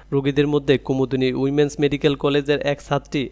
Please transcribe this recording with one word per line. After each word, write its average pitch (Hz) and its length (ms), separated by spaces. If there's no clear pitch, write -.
রোগীদের 143 400
মধ্যে 143 260
কুমুদিনী 131 540
উইমেন্স 139 480
মেডিকেল 143 360
কলেজের 143 440
এক 143 140
ছাত্রী 143 460